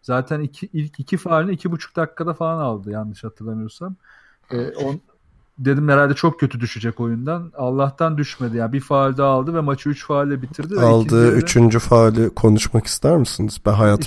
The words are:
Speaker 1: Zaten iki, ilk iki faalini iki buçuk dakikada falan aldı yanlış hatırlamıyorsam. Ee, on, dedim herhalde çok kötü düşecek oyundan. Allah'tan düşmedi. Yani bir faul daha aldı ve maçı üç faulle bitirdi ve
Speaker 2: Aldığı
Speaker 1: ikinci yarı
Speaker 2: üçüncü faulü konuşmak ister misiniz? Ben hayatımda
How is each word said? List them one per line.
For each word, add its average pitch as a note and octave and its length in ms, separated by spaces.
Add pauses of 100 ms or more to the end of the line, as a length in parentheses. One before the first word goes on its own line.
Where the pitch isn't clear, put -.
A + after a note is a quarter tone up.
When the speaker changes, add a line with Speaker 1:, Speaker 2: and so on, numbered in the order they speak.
Speaker 1:
Zaten C3 400
iki, D3+ 320
ilk D3+ 260
iki D#3+ 180
faalini E3+ 340
iki F3 200
buçuk - 240
dakikada E3+ 380
falan D#3+ 300
aldı G#2 280
yanlış G#2+ 320
hatırlamıyorsam. A2 720 (560)
Ee, B2 200
on, C#3 280 (600)
dedim C#3+ 300
herhalde C#3+ 240
çok D#3+ 260
kötü B2+ 200
düşecek A2+ 400
oyundan. C3 580
Allah'tan C#3 600
düşmedi. B2 400
Yani A#2 160
bir C#3 60
faul C3+ 380
daha C#3 120
aldı C3+ 240
ve E3 80
maçı C#3+ 280
üç C#3+ 160
faulle C#3+ 360
bitirdi D3 360
ve A#2+ 80
Speaker 2:
Aldığı A2+ 200
Speaker 1:
ikinci A2+ 100 (100)
yarı A#2 100
Speaker 2:
üçüncü A#2 440
faulü A2+ 560
konuşmak G#2+ 500
ister D#3 320
misiniz? G#2+ 480
Ben G#2 80
hayatımda G#2 340